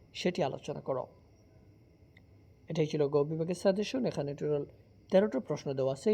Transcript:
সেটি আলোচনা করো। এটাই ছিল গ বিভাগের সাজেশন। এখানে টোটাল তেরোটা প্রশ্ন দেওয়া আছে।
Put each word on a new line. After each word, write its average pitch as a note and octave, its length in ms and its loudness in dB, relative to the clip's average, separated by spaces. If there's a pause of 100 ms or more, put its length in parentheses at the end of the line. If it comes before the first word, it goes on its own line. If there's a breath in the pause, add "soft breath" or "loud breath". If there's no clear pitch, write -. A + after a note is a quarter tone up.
(200 loud breath)
সেটি F3+ 200 -2 (100)
আলোচনা D3 380 -8
করো। C3 160 -2 (1700)
এটাই D#3 200 2
ছিল D3+ 100 0 (140)
গ - 20 6 (140)
বিভাগের E3 320 -4
সাজেশন। G#3 380 2 (100)
এখানে C#3+ 280 -4
টোটাল D3 240 0 (460)
তেরোটা G#3+ 300 4 (100)
প্রশ্ন D3+ 180 -4 (120)
দেওয়া C3+ 180 2
আছে। - 160 -2